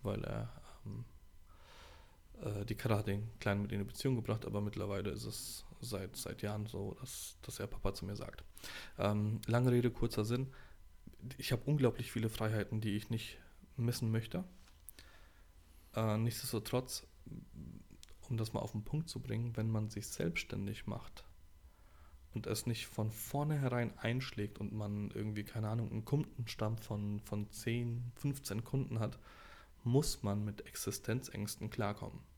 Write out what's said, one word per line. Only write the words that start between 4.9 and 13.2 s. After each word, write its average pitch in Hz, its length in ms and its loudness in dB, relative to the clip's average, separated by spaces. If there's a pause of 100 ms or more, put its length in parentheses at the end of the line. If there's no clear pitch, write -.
ist 117 140 -4
es - 400 -6 (140)
seit, 98 360 -4
seit - 260 -4
Jahren 104 240 0
so, 104 340 -2
dass, - 420 -8
dass - 180 -8
er 101 80 -2
Papa - 260 2
zu - 120 -4
mir 101 100 -2
sagt. - 280 -8 (540)
Ähm, 107 500 4
lange 123 240 8
Rede, 120 200 8
kurzer 113 340 4
Sinn. 123 220 2 (920)
Ich - 140 0
habe 120 140 4
unglaublich 127 460 6
viele 110 180 2
Freiheiten, 110 500 2
die 107 160 2
ich 104 140 -2
nicht - 300 -2 (360)